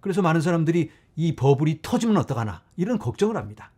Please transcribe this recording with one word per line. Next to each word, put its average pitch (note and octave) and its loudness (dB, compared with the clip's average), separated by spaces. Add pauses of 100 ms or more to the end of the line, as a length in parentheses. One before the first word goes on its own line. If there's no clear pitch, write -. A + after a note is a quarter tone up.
그래서 G3 -2
많은 E3 4
사람들이 E3 0 (260)
"이 D#3+ -2
버블이 C#3+ 2
터지면 A3+ 0
어떡하나?" A2+ -2 (140)
이런 A3 -2
걱정을 G3+ -2
합니다. G#2+ -12